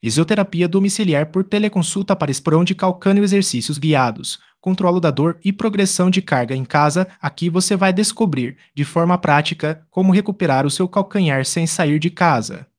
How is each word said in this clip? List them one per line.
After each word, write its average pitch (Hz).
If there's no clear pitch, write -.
Fisioterapia 170
domiciliar 185
por 185
teleconsulta 202
para 143
esporão 160
de 185
calcâneo, 196
exercícios 190
guiados, 135
controlo 180
da 165
dor 156
e 196
progressão 202
de 185
carga 123
em 131
casa. 151
Aqui 170
você 185
vai 190
descobrir, 160
de 143
forma 170
prática, 156
como 190
recuperar 185
o 143
seu 180
calcanhar 180
sem 165
sair 156
de 156
casa. 143